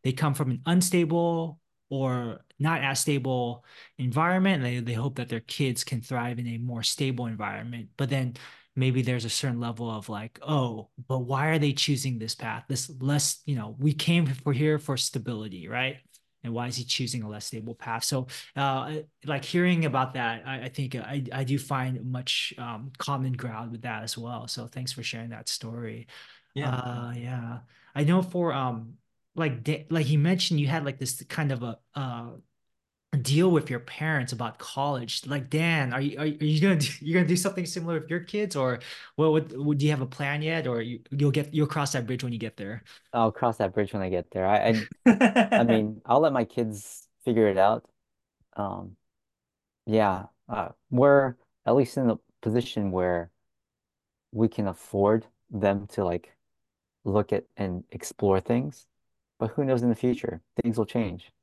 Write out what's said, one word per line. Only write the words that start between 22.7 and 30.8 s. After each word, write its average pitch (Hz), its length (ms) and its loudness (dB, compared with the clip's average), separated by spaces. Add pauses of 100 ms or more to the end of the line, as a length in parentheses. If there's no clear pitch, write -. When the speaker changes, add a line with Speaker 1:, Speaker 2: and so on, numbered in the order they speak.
Speaker 1:
common 131 360 -2
ground 113 400 -8
with 113 80 -12
that 113 220 -6
as 110 140 -8
well. 117 300 -8
So 117 200 -8
thanks 127 260 -8
for 127 100 -10
sharing 117 280 -8
that 110 180 -10
story. 117 580 -8 (460)
Speaker 2:
Yeah. 139 140 -2
Speaker 1:
Uh, 123 500 -4
yeah. 120 420 -8 (360)
I 147 100 2
know 180 160 6
for, 175 320 0
um, 117 400 -4 (420)
like, 131 280 -2
da-, 147 260 -2
like 156 200 2
you 151 100 6
mentioned, 175 400 4
you 143 80 2
had, 147 180 0